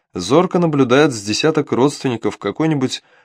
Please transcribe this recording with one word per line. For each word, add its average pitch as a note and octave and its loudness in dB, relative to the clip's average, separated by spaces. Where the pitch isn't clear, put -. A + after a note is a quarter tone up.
зорко D3+ 0
наблюдает C#3+ 2
с A2+ -8
десяток D3 -2
родственников A#2+ -2
какой-нибудь C3+ -4